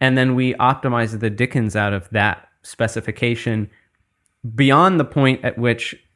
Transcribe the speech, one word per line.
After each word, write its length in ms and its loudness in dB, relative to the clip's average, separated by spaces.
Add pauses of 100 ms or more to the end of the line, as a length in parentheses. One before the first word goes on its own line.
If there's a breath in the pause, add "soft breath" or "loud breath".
And 160 2
then 180 2
we 200 0
optimize 680 -2
the 100 -2
dickens 460 -2
out 160 0
of 180 -6
that 380 -2 (140)
specification 1080 -4 (840 soft breath)
beyond 440 4
the 60 2
point 400 0
at 140 -4
which 360 -2 (220)